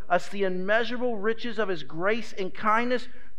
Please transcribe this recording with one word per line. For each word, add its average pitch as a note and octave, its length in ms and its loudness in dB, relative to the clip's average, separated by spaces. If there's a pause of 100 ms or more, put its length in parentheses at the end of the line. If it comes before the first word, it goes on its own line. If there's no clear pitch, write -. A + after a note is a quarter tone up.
us F3 180 2
the G3+ 160 0
immeasurable A3 720 0
riches A3 420 0
of G3+ 100 0
his D#3+ 140 -2
grace F#3+ 540 0
and F#3+ 160 -2
kindness A#3 540 2 (320)